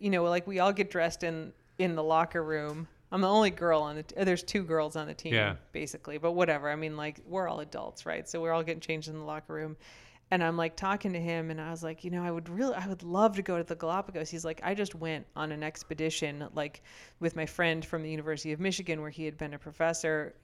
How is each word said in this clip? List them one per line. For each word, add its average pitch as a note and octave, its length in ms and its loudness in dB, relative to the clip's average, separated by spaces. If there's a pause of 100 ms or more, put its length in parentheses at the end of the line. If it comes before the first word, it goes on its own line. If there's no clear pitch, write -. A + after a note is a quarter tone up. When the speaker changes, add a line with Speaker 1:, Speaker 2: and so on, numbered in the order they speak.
Speaker 1:
you G3+ 100 0
know, F3+ 140 4
like, F3 240 2
we F#3+ 100 -2
all F#3+ 140 6
get G3 180 0
dressed E3+ 320 0
in, E3 300 -4 (260)
in F3+ 160 4
the D#3 80 0
locker D#3+ 400 4
room. D#3 460 -4 (240)
I'm F#3 80 2
the F#3 80 6
only G#3 220 8
girl E3 320 4
on D3 140 -4
the D#3 60 -6
t-, - 220 -2
there's F3+ 180 4
two G3+ 220 -2
girls D#3+ 320 2
on D#3 100 -2
the D3+ 80 -8
team, - 180 -4
Speaker 2:
Yeah. G#2 220 4 (180)
Speaker 1:
basically. D3+ 460 -6
But E3 140 2
whatever. D#3+ 380 2
I D3 60 0
mean, D#3 200 -4
like, D3+ 280 -6
we're F3+ 240 -2
all E3 120 -2
adults, - 440 -8
right? - 240 -4
So E3+ 140 -4
we're E3 100 0
all E3 120 2
getting E3 160 -4
changed D#3 280 -4
in D#3 100 -8
the D#3 60 -10
locker D3+ 300 -8
room. D#3 220 -6 (560)
And F#3 100 6
I'm, E3 140 4
like, E3 180 0
talking G3+ 380 0
to F3 80 -2
him, E3 320 -2
and D#3 80 -6
I D#3 100 -6
was E3 140 -8
like, D#3+ 180 -6
"You F3+ 80 -6
know, F3 140 -2
I F3 80 0
would E3 160 -4
really, A#3 260 0
I F#3+ 140 -4
would F#3 160 -6
love F#3+ 320 4
to G3 60 -2
go F#3 160 0
to E3+ 40 0
the E3+ 140 -4
Galapagos." E3+ 520 -2
He's E3 160 -8
like, E3 200 -4
"I F#3+ 100 0
just G3+ 220 -4
went D#3+ 280 -4 (120)
on D#3 160 -2
an D3+ 100 -6
expedition, D#3 920 -4
like, D3 300 -4 (380)
with E3+ 160 0
my D#3+ 100 -2
friend D#3+ 400 2
from E3 160 -4
the D#3 80 -6
University D#3 420 -4
of D3+ 60 -4
Michigan, F3 440 -2
where D3+ 80 -8
he D#3 140 -8
had D3+ 140 -6
been D3 160 -6
a C#3+ 40 -10
professor." D#3 840 0